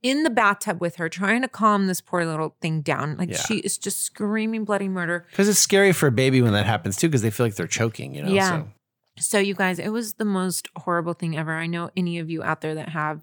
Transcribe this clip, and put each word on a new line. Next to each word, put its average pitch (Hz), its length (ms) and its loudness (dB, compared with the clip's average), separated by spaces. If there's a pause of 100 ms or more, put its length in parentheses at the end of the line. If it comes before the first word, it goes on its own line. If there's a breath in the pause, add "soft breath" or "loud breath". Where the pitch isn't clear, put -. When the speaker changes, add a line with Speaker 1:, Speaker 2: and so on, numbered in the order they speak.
Speaker 1:
in 269 220 2
the 311 60 2
bathtub 202 500 2
with 175 160 -4
her 165 120 -4
trying 202 340 0
to 254 60 -2
calm 202 380 2
this 185 140 -2
poor 175 240 -2
little 160 360 -4
thing 160 200 -2
down. 147 360 -2
Like, 175 140 -4
Speaker 2:
Yeah. - 60 -4
Speaker 1:
she - 220 -2
is - 200 -4
just - 240 -6
screaming 220 640 -4
bloody 202 240 -2
murder. 175 440 -4
Speaker 2:
'Cause 196 140 4
it's 208 140 4
scary 196 320 6
for 156 160 4
a - 20 4
baby 131 320 4
when 110 120 6
that 101 120 4
happens 104 300 0
too, 170 120 2
'cause 135 140 2
they 113 80 2
feel 120 160 0
like 104 80 -2
they're 85 140 -4
choking, - 480 -2
you 73 80 -10
know? 190 80 -2
Speaker 1:
Yeah. 190 180 2
Speaker 2:
So. 156 180 -4 (520)
Speaker 1:
So - 180 0
you 196 160 0
guys, 185 240 -2
it 180 120 -6
was 220 240 -6
the 226 100 -4
most 185 520 -2
horrible 170 360 -2
thing 165 260 -6
ever. 160 160 -4
I 165 120 -4
know 170 300 -6
any 175 220 -2
of 160 120 -8
you 160 120 -6
out 156 180 -2
there 156 140 -4
that 156 140 -10
have, 156 340 -4